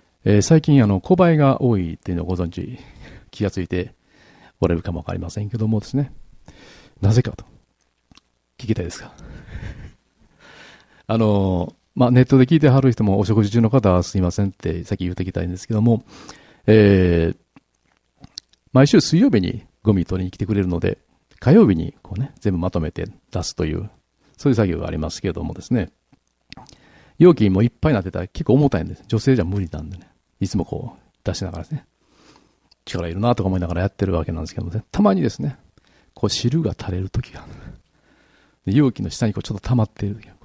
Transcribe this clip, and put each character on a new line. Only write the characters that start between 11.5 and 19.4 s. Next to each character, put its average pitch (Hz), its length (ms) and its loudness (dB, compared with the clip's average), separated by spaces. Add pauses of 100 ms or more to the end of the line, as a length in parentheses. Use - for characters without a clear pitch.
ま 123 120 4
あ、 123 40 4
ネ 127 100 6
ッ 127 40 6
ト 135 120 4
で 131 80 6
聞 160 120 4
い - 20 4
て 147 80 4
は 135 140 4
る 131 100 4
人 117 140 0
も、 98 140 2
お 98 60 2
食 107 180 2
事 101 80 -2
中 117 100 2
の 113 80 0
方 107 240 4
は 90 100 2
す - 140 -4
い 95 40 0
ま 87 100 0
せ 101 120 -2
ん 98 60 0
っ - 20 -12
て 82 320 -6
さ - 120 -6
っ - 20 -6
き 90 80 -6
言 90 60 -4
う 90 40 -8
て 92 80 -4
き 90 80 -8
た 90 100 -4
ん 87 80 -4
で 90 80 -8
す - 100 -16
け 113 60 -4
ど 107 80 0
も、 113 220 2 (600)
え 92 680 6
ー、 - 40 -14 (1400)
毎 135 140 6
週 185 120 6
水 156 200 2
曜 262 100 4
日 131 100 2
に 90 240 -4 (200)